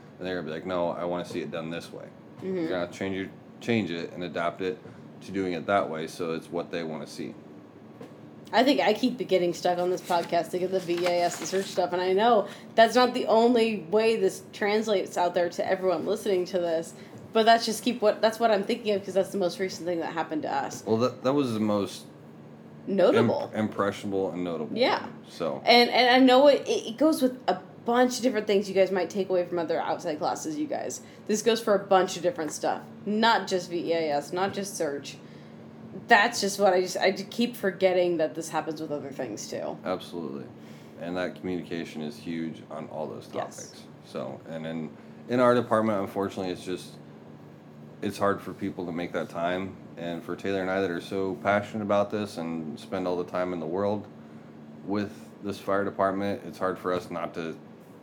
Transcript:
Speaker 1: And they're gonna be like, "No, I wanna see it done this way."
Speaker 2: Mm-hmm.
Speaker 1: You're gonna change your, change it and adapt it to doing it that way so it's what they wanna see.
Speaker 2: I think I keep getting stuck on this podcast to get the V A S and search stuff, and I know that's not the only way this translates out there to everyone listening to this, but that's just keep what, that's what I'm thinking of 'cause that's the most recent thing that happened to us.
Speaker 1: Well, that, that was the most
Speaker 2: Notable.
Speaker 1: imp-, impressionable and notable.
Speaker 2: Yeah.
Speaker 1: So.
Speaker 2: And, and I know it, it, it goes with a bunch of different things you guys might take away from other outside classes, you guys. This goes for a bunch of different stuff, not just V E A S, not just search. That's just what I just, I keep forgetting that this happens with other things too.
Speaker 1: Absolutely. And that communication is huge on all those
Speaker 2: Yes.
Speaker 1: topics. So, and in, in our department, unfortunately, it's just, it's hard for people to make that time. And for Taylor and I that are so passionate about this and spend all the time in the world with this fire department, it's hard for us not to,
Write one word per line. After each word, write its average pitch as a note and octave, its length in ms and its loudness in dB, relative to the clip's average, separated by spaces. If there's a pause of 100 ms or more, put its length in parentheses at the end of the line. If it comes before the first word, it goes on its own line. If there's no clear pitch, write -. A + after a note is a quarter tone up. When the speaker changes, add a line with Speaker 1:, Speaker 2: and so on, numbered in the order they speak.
(180)
Speaker 1:
And F2 80 -10
they're F#2 100 -4
gonna E2 100 -6
be D#2 60 -6
like, E2 140 -8
"No, F2 240 0
I D#2+ 140 -4
wanna F2 200 -2
see F2 160 -6
it D2 120 -6
done E2 180 -6
this E2+ 220 -10
way." - 140 -14 (320)
Speaker 2:
Mm-hmm. F#3+ 180 -4
Speaker 1:
You're E3 120 -2
gonna F2 220 -2
change G2 260 -4
your, F#2+ 100 -4 (340)
change A2 300 2
it E2 220 -6
and E2+ 120 -8
adapt E2+ 380 -2
it F#2 160 -2 (440)
to - 100 -12
doing F#2+ 200 0
it E2 140 -4
that G2 240 4
way D#2+ 160 -6
so E2 260 -6
it's E2 180 -8
what E2+ 200 -6
they E2+ 120 -4
wanna D2+ 240 -8
see. - 280 -10 (1160)
Speaker 2:
I A3 120 6
think F#3+ 160 4
I F3+ 140 4
keep A3 220 -2 (120)
getting F3 260 2
stuck F3 240 0
on F3+ 120 0
this F3 100 -2
podcast E3+ 500 -2
to F#3 80 -2
get F3+ 140 -4
the F#3+ 80 0
V F3 260 -2
A F3 160 2
S E3+ 160 0
and E3 100 -8
search G3 180 -2
stuff, F3+ 260 -2
and F3+ 100 0
I F#3 100 2
know G#3 360 6 (260)
that's A3+ 220 8
not B3 180 6
the B3+ 120 -2
only A3+ 640 4
way A3 260 4
this F#3+ 260 0 (100)
translates G#3+ 640 0
out F3 180 2
there F3 160 2
to F3 200 -2
everyone F3+ 360 2
listening F#3+ 400 0
to F3+ 120 -2
this, E3 360 -2 (380)
but A3 140 4
that's A3+ 180 8
just A3 200 -2
keep B3 180 0
what, G#3 180 4
that's A3 200 2
what A#3 100 4
I'm G3 140 2
thinking G#3 320 -2
of G3 80 -4
'cause F#3+ 100 -6
that's F#3 160 2
the G#3+ 80 -4
most F3+ 220 0
recent F#3 260 -4
thing E3+ 140 -2
that D#3 140 -4
happened D#3+ 280 -2
to - 100 -4
us. - 320 -4
Speaker 1:
Well, A2 120 2
that, A#2+ 260 0
that B2+ 100 2
was C3+ 220 2
the G#2+ 60 0
most G#2 460 0 (840)
Speaker 2:
Notable. F3+ 680 4
Speaker 1:
imp-, G#2+ 160 0
impressionable G2 640 0
and F2 100 -4
notable. E2+ 340 -4
Speaker 2:
Yeah. C4+ 300 2 (220)
Speaker 1:
So. - 360 -4
Speaker 2:
And, A#3+ 260 8
and B3 200 6
I B3+ 80 8
know C4 300 10
it, C4+ 180 6
it, A3 220 -2
it A3+ 100 -8
goes D#4 240 4
with B3+ 240 2
a D4+ 120 2 (260)
bunch B3 320 4
of - 60 -8
different G#3+ 260 2
things G3+ 200 2
you F#3+ 60 -4
guys F#3 160 6
might F3+ 200 0
take F#3+ 180 -2
away F3+ 160 2
from F3 160 -2
other D#3+ 200 0
outside D3+ 380 -4
classes, D#3 400 -4
you D3+ 80 -2
guys. - 360 -6 (260)
This G#3 140 0
goes A3+ 180 2
for G#3+ 160 2
a - 20 4
bunch F#3 380 4
of E3+ 80 -8
different E3 260 -2
stuff, A#2+ 300 -2 (260)
not G#3+ 400 2
just F3+ 240 -2
V E3+ 200 -2
E - 20 0
A D#3+ 240 0
S, D3 160 -4
not F#3+ 200 0
just G3 240 -6
search. D3 420 -4 (880)
That's A3 340 6
just G3 200 0
what G3 120 6
I F3+ 100 4
just, F3+ 140 -4
I F#3+ 160 4
keep A#3 440 -2
forgetting F3+ 640 2
that D#3 160 0
this E3 140 -6
happens D#3 320 -4
with D3 120 -8
other C#3 180 -6
things A#2+ 380 -8
too. D#2+ 360 -6
Speaker 1:
Absolutely. D#2+ 600 -6 (560)
And F2 160 -6
that F2 180 -2
communication E2 680 -6
is D2+ 140 -8
huge E2 540 -8
on D#2 180 -10
all D2+ 180 -6
those - 280 -12
Speaker 2:
Yes. - 220 -8
Speaker 1:
topics. - 260 -16 (220)
So, C2 440 -8
and D#2+ 180 -8
in, E2 240 -6 (380)
in B2 120 2
our B2 140 8
department, A2 460 2
unfortunately, F#2+ 520 -2
it's E2+ 120 -10
just, - 280 -6 (1120)
it's G2+ 160 -4
hard G2+ 220 2
for F#2 120 -10
people F2+ 340 -6
to E2+ 60 -4
make F2 200 -6
that E2 160 -4
time. F#2 480 -4 (200)
And E2+ 260 -8
for F2 140 -8
Taylor G2 260 -2
and F#2 80 -2
I F#2+ 100 0
that F#2+ 100 0
are E2+ 100 -4
so F#2+ 420 -4
passionate G#2 400 0
about G2+ 280 2
this G#2 280 -4
and E2 400 -6
spend F#2 300 -6
all F2+ 80 0
the F2 140 -4
time F2+ 220 -2
in F2 80 -4
the D#2 60 -6
world G2+ 400 -2 (800)
with G2+ 260 -2 (300)
this G2+ 160 -6
fire G2 260 0
department, G2 640 0
it's D2+ 120 -12
hard F#2 200 -2
for F#2 140 -2
us F2+ 180 -2
not E2+ 240 -6
to, E2 220 -6 (460)